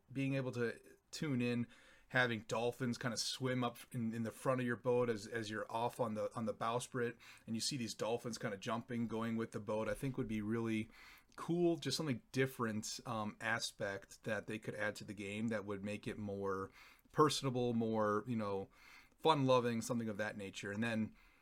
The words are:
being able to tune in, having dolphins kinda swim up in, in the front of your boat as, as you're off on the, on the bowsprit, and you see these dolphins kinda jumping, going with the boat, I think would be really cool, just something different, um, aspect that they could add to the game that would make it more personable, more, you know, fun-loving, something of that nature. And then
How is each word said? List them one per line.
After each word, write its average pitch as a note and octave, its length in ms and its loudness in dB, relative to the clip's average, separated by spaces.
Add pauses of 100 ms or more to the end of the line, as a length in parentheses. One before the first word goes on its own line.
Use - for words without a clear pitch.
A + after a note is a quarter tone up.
(120)
being C3+ 240 0
able B2+ 180 0
to A#2 200 2 (380)
tune C3+ 300 0
in, A#2+ 260 2 (400)
having A#2+ 400 4
dolphins A#2+ 500 0
kinda A2+ 200 -2
swim B2+ 460 0
up A#2 140 0 (140)
in, A2+ 240 -2
in A#2 80 -2
the G#2+ 80 0
front B2+ 300 0
of B2+ 40 0
your A#2+ 120 0
boat B2 340 4
as, G#2+ 160 -2
as A2+ 200 -4
you're G#2+ 220 -4
off A2+ 300 -2
on A2 160 0
the, G#2 200 -2
on A2+ 120 -2
the G2+ 80 -2
bowsprit, A#2+ 580 -2 (320)
and A2+ 100 -4
you A2 60 -2
see - 160 0
these A2+ 160 -4
dolphins A#2 460 -2
kinda G#2 180 -2
jumping, A#2 500 -2
going A2+ 300 0
with A2+ 140 -2
the A2 80 -4
boat, G#2+ 280 0
I G#2 60 0
think C3+ 240 -2
would B2 100 0
be A2 140 0
really A2+ 480 0 (460)
cool, E3+ 420 4
just C#3 180 -2
something D3 240 0 (120)
different, A#2+ 720 0
um, G#2+ 360 -4
aspect A2+ 840 -2
that G#2+ 240 -2
they A2 100 -4
could - 160 -6
add G#2 220 -2
to - 80 -10
the G2+ 100 -10
game G#2 360 -4
that G#2 160 -2
would G2+ 180 -6
make G#2 240 -6
it G2+ 100 -6
more G2 540 -2 (400)
personable, B2+ 640 4
more, A2 520 2
you B2 100 -2
know, G2+ 340 -2 (520)
fun-loving, B2+ 600 6
something A2+ 280 -2
of G2+ 80 -4
that G#2 180 -2
nature. G2+ 360 -6
And G#2 120 0
then A2 280 2 (300)